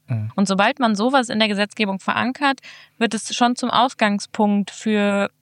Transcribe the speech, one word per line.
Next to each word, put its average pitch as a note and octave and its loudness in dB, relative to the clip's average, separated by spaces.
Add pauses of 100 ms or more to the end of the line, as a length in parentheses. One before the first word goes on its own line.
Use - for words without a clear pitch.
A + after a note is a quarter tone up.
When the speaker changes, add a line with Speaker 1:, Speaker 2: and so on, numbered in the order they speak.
Speaker 1:
Mhm. A2 -4
Speaker 2:
Und G3 2
sobald G3+ 2
man A3+ 2
sowas B3 2
in F#3+ -4
der A3 2
Gesetzgebung G3+ -2
verankert, C4 -2 (380)
wird A3+ 0
es A3+ -8
schon B3 2
zum B3 -4
Ausgangspunkt G#3 0
für G3+ 0 (120)